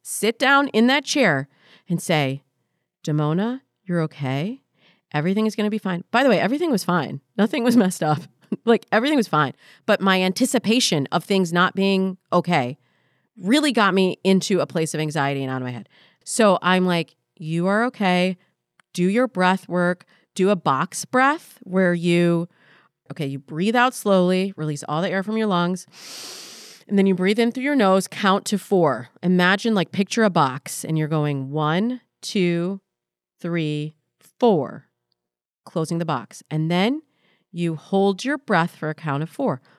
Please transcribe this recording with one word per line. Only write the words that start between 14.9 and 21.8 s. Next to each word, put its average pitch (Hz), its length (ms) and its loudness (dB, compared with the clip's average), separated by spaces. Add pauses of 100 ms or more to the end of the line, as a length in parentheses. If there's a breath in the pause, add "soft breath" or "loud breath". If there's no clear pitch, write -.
of 156 80 -4
anxiety 143 420 -4
and 131 80 -6
out 131 120 -6
of - 20 -8
my 123 60 -8
head. 120 180 -12 (340 soft breath)
So 208 380 2
I'm 185 240 2
like, 170 320 -2 (260)
You 165 240 -2
are 208 200 0
okay. 185 500 0 (560)
Do 180 120 -2
your 220 220 2
breath 185 420 0
work. 180 360 -2 (300 soft breath)
Do 190 160 2
a 208 60 2
box 151 480 -2
breath 277 580 0
where 185 300 2